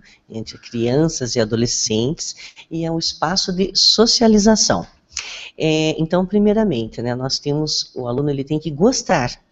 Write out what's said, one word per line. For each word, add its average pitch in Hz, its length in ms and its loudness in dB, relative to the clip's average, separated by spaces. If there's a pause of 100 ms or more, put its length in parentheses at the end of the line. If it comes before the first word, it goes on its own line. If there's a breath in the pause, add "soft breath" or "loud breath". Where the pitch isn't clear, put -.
(300 soft breath)
entre - 280 -12
crianças 123 800 -2
e 123 40 2
adolescentes 113 1120 -2 (160)
e 165 160 -4
é 165 60 -4
um 165 80 -2
espaço 165 540 -2
de 185 200 -2
socialização. 214 1120 4 (720 loud breath)
É, 156 400 2
então, 175 280 0
primeiramente, 202 760 0
né, 120 140 -2
nós 127 240 -4
temos, 147 560 -4
o 123 120 -6
aluno 135 220 0
ele 139 140 -2
tem 151 160 -4
que 151 120 -6
gostar 160 680 0 (140)